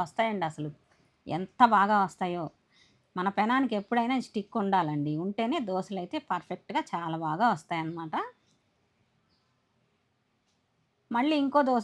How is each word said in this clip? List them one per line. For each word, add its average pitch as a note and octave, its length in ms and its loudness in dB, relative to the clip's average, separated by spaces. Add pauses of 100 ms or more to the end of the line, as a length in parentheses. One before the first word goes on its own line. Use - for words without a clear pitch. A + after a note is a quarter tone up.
వస్తాయండి. G3+ 480 -2
అసలు D3+ 200 -8 (560)
ఎంత F#3 380 2 (120)
బాగా G3+ 280 4
వస్తాయో. F3 420 -4 (680)
మన F#3 220 0
పెనానికి A#3+ 420 2
ఎప్పుడైనా A#3+ 360 0 (100)
స్టిక్ - 340 -6
ఉండాలండి, D#3 540 0 (100)
ఉంటేనే A3+ 340 -2 (120)
దోశలు F#3 320 -4
అయితే F3+ 160 -8 (120)
పర్ఫెక్ట్గా F#3 520 -6 (100)
చాలా E3+ 320 -4
బాగా D#3+ 300 0
వస్తాయన్నమాట. D#3+ 580 -6 (3000)
మళ్ళీ C#4 320 2
ఇంకో C#4 260 4
దోశ A#3+ 140 2